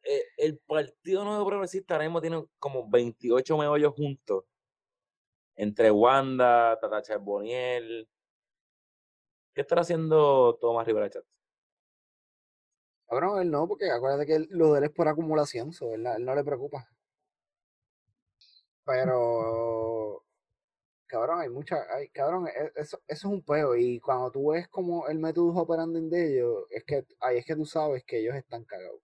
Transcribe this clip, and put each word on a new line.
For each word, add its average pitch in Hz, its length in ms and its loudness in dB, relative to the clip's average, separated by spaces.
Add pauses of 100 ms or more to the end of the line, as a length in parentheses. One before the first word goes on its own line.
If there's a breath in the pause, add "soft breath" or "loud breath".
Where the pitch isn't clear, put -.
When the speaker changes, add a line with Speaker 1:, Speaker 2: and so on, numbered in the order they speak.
Speaker 1:
eh, 135 200 0 (140)
el 151 220 0
Partido 175 640 -2
Nuevo 208 200 0
Progresista 190 500 -2
ahora 151 100 0
mismo 165 160 -2
tiene 165 240 -4 (140)
como 127 300 -6
veintiocho 120 680 2
meollos 147 360 2
juntos. 139 520 -4 (1080)
Entre 107 360 4
Wanda, 120 880 4
Tata 107 220 -4
Charboniel. 113 1040 -6 (1500)
¿Qué 143 80 -6
estará 170 200 0
haciendo 151 800 4
Tomás 117 260 0
Rivera 107 220 0
Chatz? - 180 -14 (1800)
Speaker 2:
Cabrón, 185 340 -2
él 175 100 0
no, 151 160 0
porque 196 240 -2
acuérdate 139 340 0
que 156 100 2
él, 156 160 -2
lo 160 200 6
de 147 80 6
él 139 60 4
es 147 60 -4
por 160 180 2
acumulación, 151 640 -2
so, 117 200 -8
él, 113 140 -6
él 117 160 -4
no 131 100 -2
le 139 120 0
preocupa. 135 420 -6 (2000)
Pero, 113 1400 -2 (840)
cabrón, 135 340 -2
hay 139 80 -6
mucha, 147 260 -6 (180)
hay, 135 160 -6
cabrón, 165 380 -2
e-, 143 280 -6
eso, 151 220 -8 (100)
eso - 0 -
es 151 180 -10
un 196 180 -4
peo. 147 320 2
Y 120 240 0
cuando 127 320 -2
tú 139 200 0
ves 175 180 -2
como 170 380 -4
el 156 120 -4
método 170 420 0
operandi 165 380 -2 (100)
de 165 240 0
ellos, 120 360 0
es 110 160 -10
que 139 200 -4 (140)
ahí 123 180 0
es 120 80 -2
que 160 100 -4
tú 151 100 -4
sabes 147 400 -2
que 120 140 -4
ellos 117 160 -2
están 120 280 -12
cagados. 92 400 -16